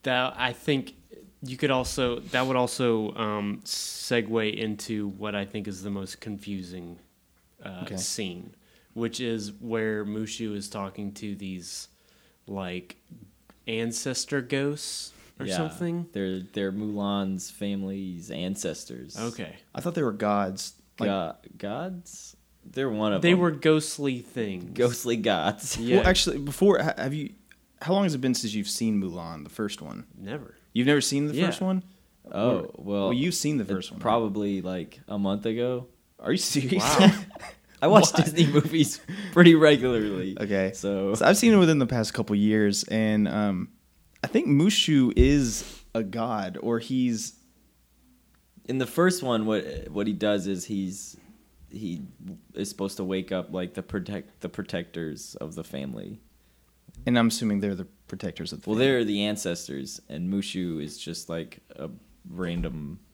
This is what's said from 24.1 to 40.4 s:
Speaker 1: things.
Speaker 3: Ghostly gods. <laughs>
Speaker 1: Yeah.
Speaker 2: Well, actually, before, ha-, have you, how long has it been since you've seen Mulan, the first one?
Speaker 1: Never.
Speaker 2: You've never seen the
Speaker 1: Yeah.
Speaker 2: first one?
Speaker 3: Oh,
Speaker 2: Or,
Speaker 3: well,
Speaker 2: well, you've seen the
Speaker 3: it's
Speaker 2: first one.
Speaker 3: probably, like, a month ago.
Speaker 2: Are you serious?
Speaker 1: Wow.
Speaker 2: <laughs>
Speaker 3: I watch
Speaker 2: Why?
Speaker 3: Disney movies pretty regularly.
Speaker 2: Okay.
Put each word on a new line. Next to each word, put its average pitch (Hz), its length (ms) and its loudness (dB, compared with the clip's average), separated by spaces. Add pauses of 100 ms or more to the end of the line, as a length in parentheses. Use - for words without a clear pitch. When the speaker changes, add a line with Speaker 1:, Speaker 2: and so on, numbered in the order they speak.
Speaker 1:
things. 95 540 -6
Speaker 3:
Ghostly 120 420 2
gods. 101 600 0
<laughs> 117 40 -6
Speaker 1:
Yeah. 120 180 4
Speaker 2:
Well, 185 80 6
actually, 180 320 2
before, 143 440 4
ha-, 156 160 0
have 135 160 -4
you, 151 180 -6 (480)
how 175 140 0
long 202 100 2
has 160 100 2
it 135 60 -2
been 127 140 2
since 110 180 -4
you've 104 160 -4
seen 110 320 0
Mulan, 82 440 -8
the - 60 -16
first 104 300 -6
one? 67 240 -12 (140)
Speaker 1:
Never. 110 360 -12 (200)
Speaker 2:
You've 123 120 2
never 143 140 6
seen 143 260 0
the 147 80 -4
Speaker 1:
Yeah. 170 120 2
Speaker 2:
first - 160 -2
one? 185 200 0 (480)
Speaker 3:
Oh, 117 200 2
Speaker 2:
Or, 95 100 2
Speaker 3:
well, - 100 -8 (340)
Speaker 2:
well, 98 100 2
you've 156 200 0
seen 151 220 0
the 117 80 0
Speaker 3:
it's 98 80 -4
Speaker 2:
first 92 200 -6
one. - 80 -14
Speaker 3:
probably, 104 600 0
like, 90 480 -8
a 104 100 -4
month 101 280 0
ago. 123 400 -2 (320)
Speaker 2:
Are - 140 -2
you - 60 2
serious? 139 460 0
Speaker 1:
Wow. 151 260 8 (380)
Speaker 2:
<laughs> - 340 -10
Speaker 3:
I 143 40 4
watch 185 260 8
Speaker 2:
Why? 165 120 4
Speaker 3:
Disney 156 220 4
movies 147 540 4 (320)
pretty 170 220 12
regularly. 117 840 4
Speaker 2:
Okay. 98 360 2